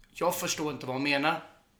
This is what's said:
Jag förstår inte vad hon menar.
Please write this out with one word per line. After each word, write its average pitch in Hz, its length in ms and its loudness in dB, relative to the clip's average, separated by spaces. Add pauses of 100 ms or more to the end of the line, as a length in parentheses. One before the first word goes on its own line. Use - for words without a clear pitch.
(140)
Jag 170 220 4
förstår 160 360 -4
inte 127 140 -10
vad 127 100 -4
hon 135 80 -2
menar. 147 400 2 (360)